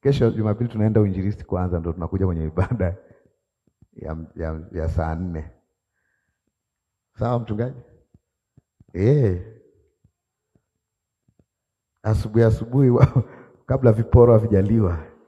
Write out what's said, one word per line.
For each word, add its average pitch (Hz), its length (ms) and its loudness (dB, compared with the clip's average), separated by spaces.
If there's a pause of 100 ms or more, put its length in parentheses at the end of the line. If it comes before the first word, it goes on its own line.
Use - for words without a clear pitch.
Kesho 135 280 2
Jumapili 107 400 -2
tunaenda 107 300 2
uinjilisti 98 440 -2
kwanza, 90 360 -4
ndo 82 120 -6
tunakuja 90 340 -4
kwenye 82 180 -2
ibada 90 520 -2 (960)
ya, 78 240 -12 (200)
ya, 80 240 -8 (120)
ya 82 160 -6
saa 80 260 -4
nne. 82 360 -8 (1700)
Sawa, 120 220 -2
mchungaji? 117 360 -6 (1160)
Eh. 104 500 2 (2500)
Asubuhi, 110 420 2
asubuhi 120 460 2
wa-, 123 320 4 (200)
<laughs> - 240 -20
kabla 127 260 2
viporo 117 400 4
havijaliwa. 104 680 2 (300)